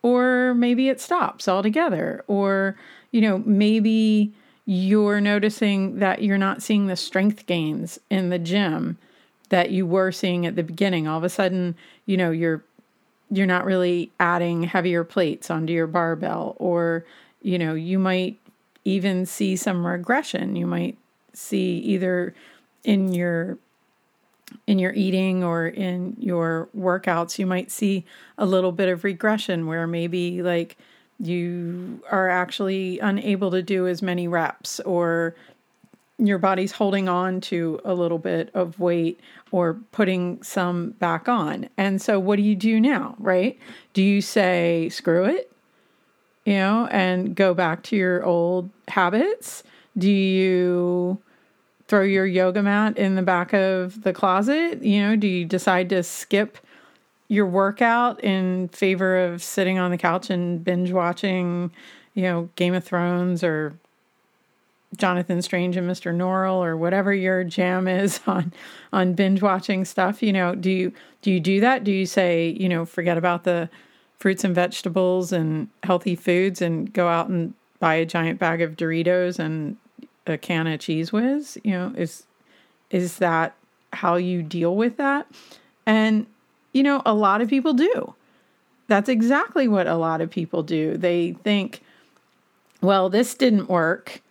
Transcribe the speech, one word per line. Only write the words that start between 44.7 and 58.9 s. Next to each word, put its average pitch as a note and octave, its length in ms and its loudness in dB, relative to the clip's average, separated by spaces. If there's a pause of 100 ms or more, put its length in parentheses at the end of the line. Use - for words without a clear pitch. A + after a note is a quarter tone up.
"Screw F3 340 2
it," E4+ 260 -2 (960)
you G#3 100 4
know, G3+ 360 2
and F#3 440 0
go F#3+ 180 4
back E3+ 320 0
to - 120 -2
your F3+ 280 2
old F3+ 460 0 (180)
habits? G#3+ 760 0 (340)
Do F#3 120 2
you F3+ 1080 2 (720)
throw G3+ 140 4
your F#3+ 240 2
yoga F#3 360 2
mat G#3 340 2
in F#3+ 200 2
the F#3+ 60 0
back F3+ 300 0
of F#3+ 500 0
the - 100 0
closet? B3 680 0
You G#3 200 2
know, G#3+ 140 2
do G#3 100 0
you F3+ 180 0
decide F#3 460 0
to F#3 120 0
skip - 560 -2 (680)
your G#3 180 2
workout A3 760 2
in F#3 460 0
favor F#3 500 0